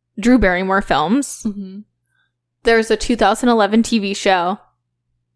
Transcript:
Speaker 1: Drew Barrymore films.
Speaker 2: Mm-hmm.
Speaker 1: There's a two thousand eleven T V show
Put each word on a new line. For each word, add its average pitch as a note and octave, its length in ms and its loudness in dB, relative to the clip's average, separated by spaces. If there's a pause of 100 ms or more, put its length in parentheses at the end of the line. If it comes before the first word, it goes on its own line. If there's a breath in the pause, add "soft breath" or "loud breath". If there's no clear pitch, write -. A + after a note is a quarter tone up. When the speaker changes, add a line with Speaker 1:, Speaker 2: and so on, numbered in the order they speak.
(200)
Speaker 1:
Drew B3 180 4
Barrymore F#3+ 440 0
films. F3 640 -2
Speaker 2:
Mm-hmm. G3 360 -10 (840)
Speaker 1:
There's A3+ 280 2
a G#3+ 60 0
two - 180 -2
thousand A3 340 0
eleven A3 340 2
T A#3 160 -2
V G3 140 -4
show F#3 460 -2 (760)